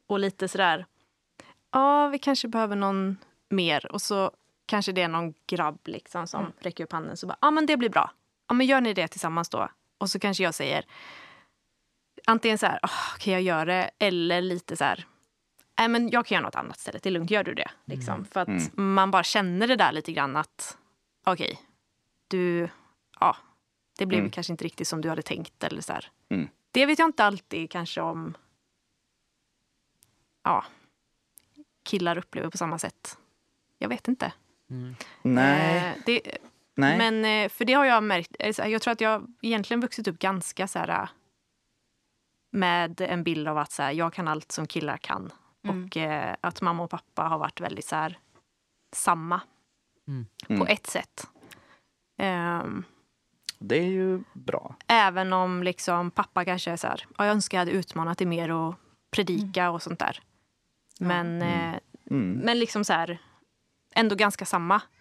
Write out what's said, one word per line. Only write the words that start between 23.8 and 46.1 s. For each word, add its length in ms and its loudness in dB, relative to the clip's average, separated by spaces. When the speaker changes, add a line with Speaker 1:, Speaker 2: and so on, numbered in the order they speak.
Speaker 1:
det 80 0
blev 140 2
Speaker 4:
Mm. 120 0
Speaker 1:
kanske 220 -6
inte 100 -8
riktigt 240 -6
som 140 -4
du 80 -2
hade 120 -4
tänkt." 420 -8
Eller 180 -4
så 120 -8
här. 140 -8
Speaker 4:
Mm. 180 -2
Speaker 1:
Det 140 4
vet 140 4
jag 80 6
inte 180 2
alltid 460 -2
kanske 300 -6
om, 360 -6
ja, 220 2
killar 340 0
upplever 320 -6
på 80 -8
samma 220 -4
sätt. 380 -10
Jag 100 -4
vet 180 -6
inte. 260 -2
Speaker 3:
Mm. 260 -10
Speaker 4:
Nej. 560 4
Speaker 1:
Eh, 160 -2
det, 160 2
Speaker 4:
Nej. 220 4
Speaker 1:
men, 280 2
eh, 240 2
för 160 -4
det 80 4
har 120 6
jag 180 6
märkt, 360 -2
eh, 140 -2
så 80 -4
här, 80 0
jag 120 0
tror 100 0
att 100 -2
jag 240 2
egentligen 400 0
vuxit 260 -4
upp 120 -4
ganska 480 -2
så 120 -4
här, 100 -2
eh, 60 -8
med 500 2
en 220 -2
bild 240 0
av 100 0
att 140 -2
så 120 -4
här, 80 0
jag 220 -2
kan 140 -4
allt 240 -4
som 160 -6
killar 300 -4
kan. 340 -8
Speaker 2:
Mm. 220 -4
Speaker 1:
Och, 120 -8
eh, 440 -4